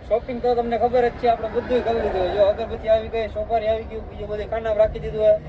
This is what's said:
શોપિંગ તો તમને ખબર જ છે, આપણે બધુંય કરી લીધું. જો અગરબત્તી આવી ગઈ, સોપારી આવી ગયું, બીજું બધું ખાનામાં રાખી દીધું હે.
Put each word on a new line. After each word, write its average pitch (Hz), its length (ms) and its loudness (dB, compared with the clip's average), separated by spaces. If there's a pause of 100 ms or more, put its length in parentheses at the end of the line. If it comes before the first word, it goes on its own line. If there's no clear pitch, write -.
શોપિંગ 233 340 -2
તો 247 120 4
તમને 233 240 0
ખબર 240 260 2
જ 240 60 2
છે, 240 180 -2
આપણે 226 200 0
બધુંય 240 320 0
કરી 226 220 0
લીધું. 185 300 0
જો 202 120 4
અગરબત્તી 220 440 -2
આવી 220 200 2
ગઈ, 220 200 -2
સોપારી 214 400 -2
આવી 220 160 0
ગયું, 220 260 -10
બીજું 208 180 -10
બધું 208 220 -6
ખાનામાં 220 280 -2
રાખી 214 220 2
દીધું 220 240 -2
હે. 214 100 8 (140)